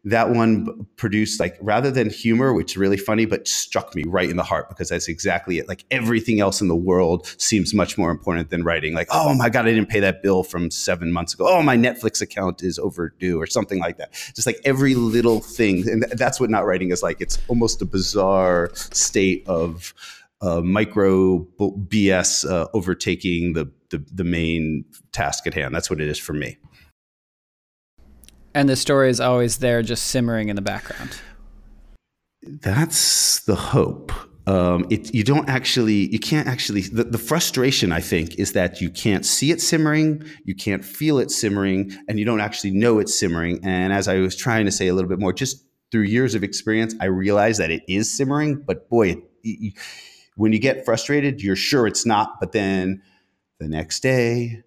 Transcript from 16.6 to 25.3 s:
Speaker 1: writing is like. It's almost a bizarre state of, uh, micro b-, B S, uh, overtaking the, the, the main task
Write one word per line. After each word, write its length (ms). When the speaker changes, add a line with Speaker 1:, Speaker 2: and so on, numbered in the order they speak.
Speaker 1:
writing 240
is 100
like. 180
It's 280
almost 340
a 40
bizarre 880
state 720
of, 480
uh, 220
micro 800
b-, 320
B 240
S, 340
uh, 300
overtaking 800
the, 180
the, 240
the 100
main 640
task 340